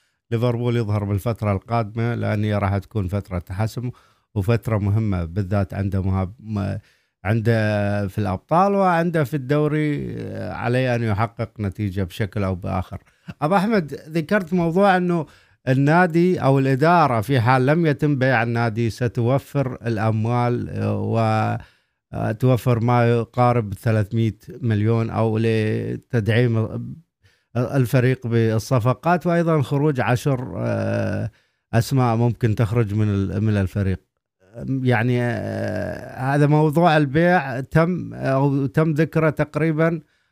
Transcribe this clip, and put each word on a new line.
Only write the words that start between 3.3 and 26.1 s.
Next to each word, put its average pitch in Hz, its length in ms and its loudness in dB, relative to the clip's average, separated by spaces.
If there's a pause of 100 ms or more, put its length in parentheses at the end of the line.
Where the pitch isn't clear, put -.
تحسم 113 520 -6 (440)
وفترة 110 420 0
مهمة، 101 480 0
بالذات 95 480 -2
عنده 95 280 -2
مهاب-، 95 380 -2
م-، 101 380 -6 (460)
عنده 104 840 0
في - 100 -8
الأبطال 160 560 0
وعنده 170 500 0
في 123 100 -6
الدوري، 147 840 -2
آه، 101 360 -8
عليه 123 420 0
أن 117 80 -2
يحقق 110 460 -2 (100)
نتيجة 98 440 -4
بشكل 98 400 -6
أو 95 120 -2
بآخر. 92 420 -6 (440)
أبو 156 140 0
أحمد، 190 380 0
ذكرت 170 600 -4
موضوع 180 440 2
أنه 175 280 0 (420)
النادي 165 720 4
أو 135 180 4
الإدارة 135 640 4
في 131 180 0
حال 127 260 4
لم 160 200 2
يتم 147 300 2
بيع 127 280 2
النادي 117 460 0
ستوفر 127 880 -2 (100)
الأموال، 113 840 0
آه، 104 320 -4
و، 107 180 -2 (920)
آه، 110 180 -4
توفر 120 480 2
ما 120 320 2
يقارب 120 600 0
ثلاثمية 110 640 -2 (240)
مليون 113 480 0
أو 110 320 0
لتدعيم 110 1300 0 (880)